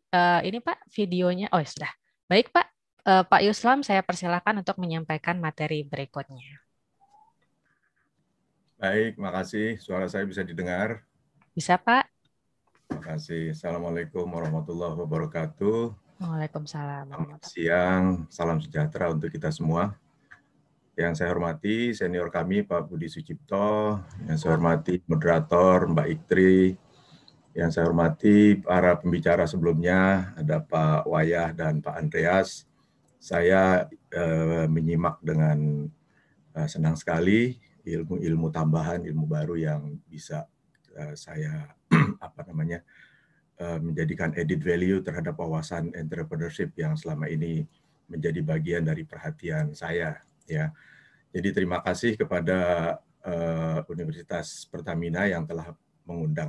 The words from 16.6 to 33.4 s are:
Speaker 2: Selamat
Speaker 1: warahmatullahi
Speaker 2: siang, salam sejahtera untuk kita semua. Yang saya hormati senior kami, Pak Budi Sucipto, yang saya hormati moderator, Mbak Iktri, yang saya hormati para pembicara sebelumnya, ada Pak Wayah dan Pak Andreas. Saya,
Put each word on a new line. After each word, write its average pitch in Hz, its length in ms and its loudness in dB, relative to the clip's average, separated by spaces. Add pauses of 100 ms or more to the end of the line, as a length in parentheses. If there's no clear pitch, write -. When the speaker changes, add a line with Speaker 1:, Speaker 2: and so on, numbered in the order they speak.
Speaker 2:
Selamat 139 120 -12
Speaker 1:
warahmatullahi - 320 -10
Speaker 2:
siang, 90 540 2 (260)
salam 82 280 -2
sejahtera - 520 -2
untuk 78 200 -4
kita 80 240 -4
semua. 82 400 0 (1000)
Yang 85 240 -2
saya 87 100 0
hormati 92 600 -2
senior 90 400 -4
kami, 95 320 0
Pak 85 240 -2
Budi 82 240 -6
Sucipto, 104 880 -2 (240)
yang 80 160 -2
saya 80 160 2
hormati 82 480 2
moderator, 85 880 6
Mbak 80 160 2
Iktri, 92 640 6 (800)
yang - 160 0
saya 82 160 2
hormati 104 800 6
para 90 320 4
pembicara 87 480 2
sebelumnya, 90 960 2
ada 78 160 0
Pak 78 480 0
Wayah 82 480 0
dan 82 320 -2
Pak 78 160 -8
Andreas. 85 640 0 (560)
Saya, 92 640 4 (240)